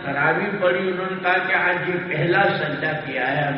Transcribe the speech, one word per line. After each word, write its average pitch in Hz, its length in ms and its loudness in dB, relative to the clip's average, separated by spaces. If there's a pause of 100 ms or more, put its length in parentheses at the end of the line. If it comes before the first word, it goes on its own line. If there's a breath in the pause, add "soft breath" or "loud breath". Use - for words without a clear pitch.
تراویح 165 580 0
پڑھی، 185 280 2
انہوں 185 220 -4
نے 190 120 -6
کہا 180 140 4 (100)
کہ 190 80 0
آج 180 340 0
یہ 175 180 0
پہلا 170 340 2 (160)
سجدہ 151 340 -2 (140)
کیا 131 220 -2
ہے 139 160 0
ہم 139 140 -2